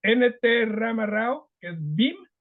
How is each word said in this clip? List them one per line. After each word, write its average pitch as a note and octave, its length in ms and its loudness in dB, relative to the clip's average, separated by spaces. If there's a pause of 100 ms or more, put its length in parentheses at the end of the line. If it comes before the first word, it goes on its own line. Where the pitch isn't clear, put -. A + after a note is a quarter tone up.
N B3 300 4
T A#3 320 2
Rama A3 420 -2
Rao, A3+ 440 -4 (100)
que F3 80 -14
es F3 100 -10
Bim, D#3+ 380 0 (240)